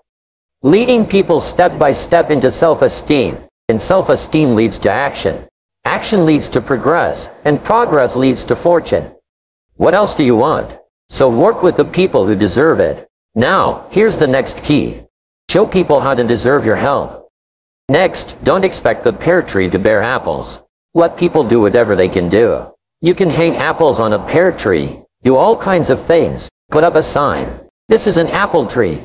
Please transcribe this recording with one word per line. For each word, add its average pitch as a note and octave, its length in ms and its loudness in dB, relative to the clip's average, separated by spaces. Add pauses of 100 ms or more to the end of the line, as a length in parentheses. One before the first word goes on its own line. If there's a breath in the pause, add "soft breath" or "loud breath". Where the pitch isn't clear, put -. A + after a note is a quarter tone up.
(640)
Leading A3+ 420 2
people F3+ 360 0
step F3 380 0
by D3+ 140 2
step - 380 0
into C3 200 2
self-esteem, C#3 840 0 (320)
and A2 140 -2
self-esteem D#3 720 0
leads G#2+ 240 0
to G#2 120 0
action. B2 540 -4 (400)
Action F3+ 400 0
leads D#3 240 2
to B2+ 120 -2
progress, B2 680 -2 (140)
and D3 200 -2
progress D#3 520 0
leads B2+ 280 0
to A#2+ 120 -2
fortune. D#3 540 -2 (640)
What D3 180 2
else G3+ 200 0
do D#3 100 0
you A#2+ 120 4
want? B2 420 -2 (300)
So C3+ 200 2
work D#3+ 340 2
with F3 140 2
the C#3+ 80 2
people F3 400 0
who G#2 100 0
deserve G#2 460 2
it. D2+ 260 -2 (280)
Now, C3+ 560 0
here's G#3 260 0
the D3+ 100 2
next C3 360 -2
key. A2 400 -2 (480)
Show G3 160 2
people E3 340 0
how C3+ 140 -2
to A#2+ 100 0
deserve A#2 400 0
your G#2+ 120 2
help. G#2+ 520 -4 (600)
Next, - 540 -2
don't F#3 220 2
expect B2 400 -4
the A#2 80 2
pear E3 300 0
tree F#2+ 260 -2
to F2+ 100 -2
bear G#2 240 2
apples. G#2+ 600 -6 (320)
Let E3 220 2
people E3+ 280 0
do A#2 160 2
whatever G#2+ 340 2
they F#2 140 2
can F2 200 -2
do. F2+ 380 2 (360)
You E3+ 120 2
can F3 160 0
hang D#3 260 0
apples D3 440 0
on G#2+ 120 0
a G#2 60 0
pear E3 340 0
tree, D2 500 -2 (200)
do B2 140 4
all G3 200 4
kinds F#3 340 -2
of B2+ 140 0
things, A#2+ 440 0 (220)
put D3+ 140 2
up E3+ 100 2
a D#3+ 80 4
sign, F#2 460 -2 (400)
"This A3 180 2
is F3+ 120 0
an E3 100 0
apple E3+ 380 -2
tree," F#2+ 380 -2